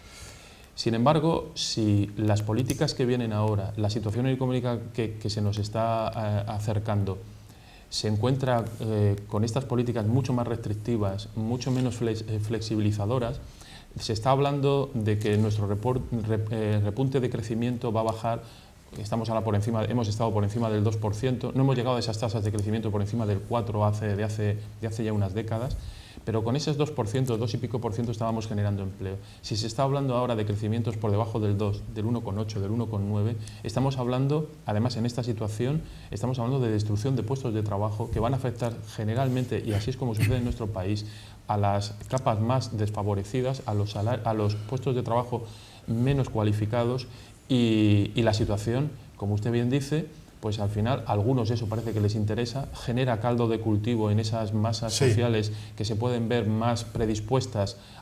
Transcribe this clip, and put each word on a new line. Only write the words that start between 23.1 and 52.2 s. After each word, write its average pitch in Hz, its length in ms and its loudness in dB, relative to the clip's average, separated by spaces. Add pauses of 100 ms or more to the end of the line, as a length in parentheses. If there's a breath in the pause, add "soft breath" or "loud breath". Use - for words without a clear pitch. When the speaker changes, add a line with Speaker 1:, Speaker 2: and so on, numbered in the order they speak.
Speaker 1:
del 101 140 2
cuatro 107 460 0
hace, 104 320 2
de 107 80 0
hace, 104 320 0 (240 loud breath)
de 113 60 -4
hace 107 180 -2
ya 107 80 0
unas 98 200 0
décadas, 113 440 -2 (480 loud breath)
pero 107 180 0
con 117 120 2
esos 151 200 0
dos 147 160 0
por 117 160 -2
ciento, 123 300 0
dos 113 160 0
y 131 40 -2
pico 117 220 -4
por 110 140 -2
ciento 120 180 -2
estábamos 113 360 -2
generando 104 360 0
empleo. 95 340 -6 (240 loud breath)
Si - 140 -4
se 101 120 -2
está 117 160 0
hablando 135 340 0
ahora 120 180 2
de 107 100 0
crecimientos 107 520 0
por 107 140 0
debajo 107 280 0
del 101 180 2
dos, 101 240 0 (120)
del 110 120 -2
uno 117 180 0
coma 104 180 -2
ocho, 104 180 -4
del 98 120 -2
uno 113 180 -2
coma 101 180 -2
nueve, 107 280 0 (280 loud breath)
estamos 127 340 0
hablando, 135 520 2 (160)
además 113 320 0
en 113 80 0
esta 120 180 -2
situación, 117 600 -2 (280 loud breath)
estamos 123 280 -2
hablando 127 200 0
de 117 120 2
destrucción 107 440 0
de 113 80 0
puestos 131 300 -2
de 107 100 0
trabajo 107 480 -2
que 113 80 0
van 117 140 2
a 131 40 0
afectar 120 360 -2 (220)
generalmente, 123 680 0
y 107 80 0
así 104 180 0
es 131 60 -6
como 117 180 -2
sucede 107 220 2
en 120 80 0
nuestro 117 220 -2
país, 104 380 -4 (420 loud breath)
a 107 100 0
las 101 360 2 (140)
capas 127 320 0
más 123 360 0
desfavorecidas, 104 920 -2
a 107 80 0
los 101 160 0
salar-, 110 340 0
a 113 80 2
los 104 220 2
puestos 131 400 -2
de 123 80 0
trabajo 117 400 0 (420 loud breath)
menos 123 460 2
cualificados, 110 720 2 (420 loud breath)
y, 107 680 6
y 120 80 4
la 110 100 6
situación, 113 560 0 (280 loud breath)
como 101 180 0
usted 110 160 0
bien 120 180 2
dice, 151 380 0 (320 loud breath)
pues 107 180 -2
al 101 120 0
final 107 360 0
a 123 60 -2
algunos 113 400 2
eso 110 180 0
parece 113 240 -2
que 107 80 2
les 104 140 4
interesa, 113 580 -2